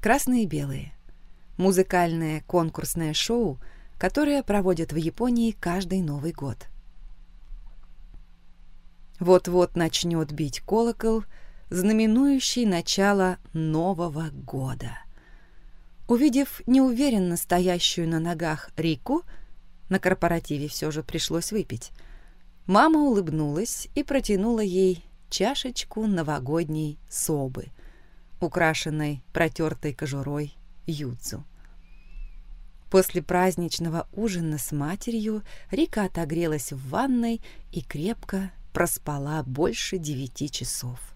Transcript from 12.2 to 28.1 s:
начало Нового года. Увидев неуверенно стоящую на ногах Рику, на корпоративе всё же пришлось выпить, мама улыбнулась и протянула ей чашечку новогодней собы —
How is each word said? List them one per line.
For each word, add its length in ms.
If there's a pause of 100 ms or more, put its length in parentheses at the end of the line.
начало 720 (160)
Нового 760
года. 680 (1120)
Увидев 580
неуверенно 720
стоящую 720
на 100
ногах 580
Рику, 440 (680)
на 100
корпоративе 680
всё 220
же 140
пришлось 480
выпить, 400 (720)
мама 360
улыбнулась 920
и 80
протянула 600
ей 440 (240)
чашечку 800
новогодней 880 (100)
собы — 600 (720)